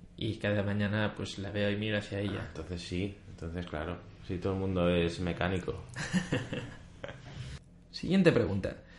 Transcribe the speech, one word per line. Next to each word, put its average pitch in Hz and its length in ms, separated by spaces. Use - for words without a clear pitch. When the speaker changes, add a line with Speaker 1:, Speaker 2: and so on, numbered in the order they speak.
Speaker 1:
y 104 200
cada 104 260
mañana, 104 540
pues, - 220
la 95 120
veo 101 200
y 101 60
miro 107 220
hacia 101 220
ella. 101 220
Speaker 2:
Ah, - 60
entonces 85 340
sí, 95 340
entonces 85 380
claro, 80 320
sí, 92 120
todo 95 160
el 95 60
mundo 90 280
es 87 320
mecánico. 87 640
Speaker 1:
<laughs> - 1800
Siguiente 170 420
pregunta. 101 440